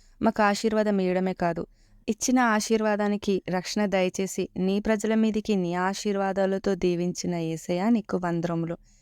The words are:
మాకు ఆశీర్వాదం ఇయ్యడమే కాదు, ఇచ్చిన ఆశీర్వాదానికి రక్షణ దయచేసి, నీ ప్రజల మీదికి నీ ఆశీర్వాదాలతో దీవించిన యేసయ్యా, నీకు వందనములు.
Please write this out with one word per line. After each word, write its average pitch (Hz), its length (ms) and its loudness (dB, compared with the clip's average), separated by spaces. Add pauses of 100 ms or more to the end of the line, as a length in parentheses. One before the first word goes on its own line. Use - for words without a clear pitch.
(220)
మాకు 220 200 2
ఆశీర్వాదం 208 580 2
ఇయ్యడమే 185 320 0
కాదు, 170 340 -4 (420)
ఇచ్చిన 254 300 0
ఆశీర్వాదానికి 208 1120 2
రక్షణ 185 360 -2
దయచేసి, 185 680 0
నీ 190 240 0
ప్రజల 214 340 0
మీదికి 214 420 2
నీ 175 180 -2
ఆశీర్వాదాలతో 190 1000 0
దీవించిన 180 600 -2
యేసయ్యా, 170 540 -2
నీకు 202 360 0
వందనములు. 170 520 -2 (260)